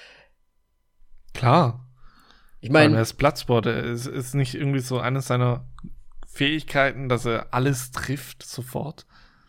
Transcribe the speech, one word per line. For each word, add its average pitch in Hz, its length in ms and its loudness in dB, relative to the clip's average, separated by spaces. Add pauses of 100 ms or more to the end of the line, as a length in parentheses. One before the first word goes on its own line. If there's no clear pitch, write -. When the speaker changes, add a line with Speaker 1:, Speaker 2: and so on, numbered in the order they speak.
(1300)
Speaker 1:
Klar. 127 460 4 (880)
Speaker 2:
Ich 117 60 -6
Speaker 1:
Vor 147 80 6
allem, 113 140 8
Speaker 2:
mein 110 60 4
Speaker 1:
er 113 40 4
ist - 120 -2
Platzsport, 123 520 2
er 117 160 0
ist, 120 240 -6
ist 135 300 -6
nicht 139 180 0
irgendwie 139 240 -2
so 127 220 -2
eines 131 260 -2
seiner 123 420 0 (600)
Fähigkeiten, 139 800 0
dass 120 180 0
er 113 260 -2
alles 127 380 0
trifft - 540 -8
sofort. - 600 -10 (440)